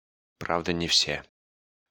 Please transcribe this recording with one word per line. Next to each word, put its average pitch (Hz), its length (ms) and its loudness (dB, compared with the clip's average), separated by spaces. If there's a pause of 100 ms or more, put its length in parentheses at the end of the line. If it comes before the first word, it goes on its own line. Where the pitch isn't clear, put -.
(380)
Правда, 85 360 -2
не 85 140 0
все. - 360 0 (680)